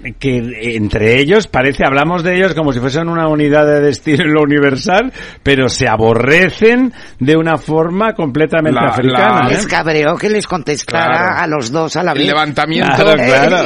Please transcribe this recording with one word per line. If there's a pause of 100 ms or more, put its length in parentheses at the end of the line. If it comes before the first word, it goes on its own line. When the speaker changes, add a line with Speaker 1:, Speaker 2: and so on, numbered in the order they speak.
(180)
Speaker 1:
que
entre
ellos,
parece,
hablamos
de
ellos
como
si
fuesen
una
unidad
de
destino
en
lo
universal, (320)
pero
se
aborrecen (280)
de
una
forma
completamente
Speaker 2:
La,
Speaker 1:
africana,
Speaker 2:
la
Speaker 1:
¿eh?
Speaker 3:
Les
cabreó
que
les
contestara
Speaker 2:
Claro.
Speaker 3:
a
los
dos
a
la
Speaker 2:
El
Speaker 3:
vez.
Speaker 2:
levantamiento,
Speaker 1:
Claro,
claro.